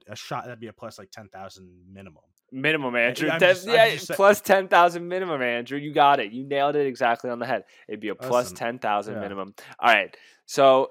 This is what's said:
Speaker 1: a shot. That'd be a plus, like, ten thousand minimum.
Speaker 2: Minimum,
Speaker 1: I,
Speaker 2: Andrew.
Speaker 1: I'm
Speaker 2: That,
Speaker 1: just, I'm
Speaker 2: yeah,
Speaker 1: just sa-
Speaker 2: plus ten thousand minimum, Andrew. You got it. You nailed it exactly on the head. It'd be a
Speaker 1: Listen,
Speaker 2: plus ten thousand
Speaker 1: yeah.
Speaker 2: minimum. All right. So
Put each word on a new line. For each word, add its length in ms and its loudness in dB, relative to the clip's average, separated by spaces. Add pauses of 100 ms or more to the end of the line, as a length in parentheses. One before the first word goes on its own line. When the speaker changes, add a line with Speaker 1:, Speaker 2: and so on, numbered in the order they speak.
Speaker 1:
a 80 -16
shot. 280 -10
That'd 160 -16
be 80 -14
a 40 -16
plus, 260 -18
like, 120 -20
ten 180 -20
thousand 400 -18 (240)
minimum. 300 -20 (320)
Speaker 2:
Minimum, 400 -2
Speaker 1:
I, 60 0
Speaker 2:
Andrew. 280 0
Speaker 1:
I'm 120 -2
Speaker 2:
That, 140 6
Speaker 1:
just, 140 -8
I'm 60 2
Speaker 2:
yeah, 160 6
Speaker 1:
just 160 -6
sa- 80 -6
Speaker 2:
plus 260 4
ten 280 2
thousand 400 4
minimum, 340 -4
Andrew. 360 -4
You 140 -10
got 280 4
it. 120 -8
You 140 -12
nailed 300 0
it 100 0
exactly 420 -2
on 100 -6
the 80 -6
head. 180 -4 (220)
It'd 140 -12
be 80 -8
a 60 -6
Speaker 1:
Listen, 160 -12
Speaker 2:
plus 220 0
ten 260 -8
thousand 380 -4
Speaker 1:
yeah. 40 -10
Speaker 2:
minimum. 340 -12 (240)
All 140 2
right. 240 0 (300)
So 440 4